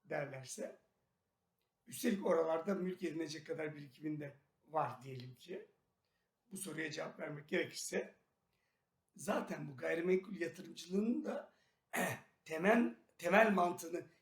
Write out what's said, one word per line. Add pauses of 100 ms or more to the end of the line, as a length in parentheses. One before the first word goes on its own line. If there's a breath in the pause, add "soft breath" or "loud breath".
derlerse, (1080)
üstelik
oralarda
mülk
edinecek
kadar
birikimin
de (280)
var
diyelim
ki, (840)
bu
soruya
cevap
vermek
gerekirse, (1000)
zaten
bu
gayrimenkul
yatırımcılığının
da (400 soft breath)
<clears throat>
temel, (220)
temel
mantığını (140 soft breath)